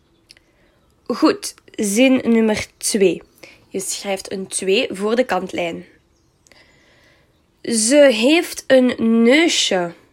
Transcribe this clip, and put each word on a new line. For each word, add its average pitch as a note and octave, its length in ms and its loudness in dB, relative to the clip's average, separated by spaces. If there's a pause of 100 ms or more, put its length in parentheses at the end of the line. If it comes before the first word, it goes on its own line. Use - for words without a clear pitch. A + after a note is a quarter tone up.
(1080)
Goed, - 480 -2 (200)
zin A#3 580 0
nummer A3 340 0 (100)
twee. F#3+ 460 0 (460)
Je G3 120 -10
schrijft F#3+ 520 -10
een F#3+ 140 -10
twee G3 440 -2
voor G#3 260 -4
de B3+ 80 0
kantlijn. F3+ 600 -6 (1800)
Ze A#3 500 4
heeft C#4+ 540 0
een A#3 560 2
neusje. A#3 680 2 (200)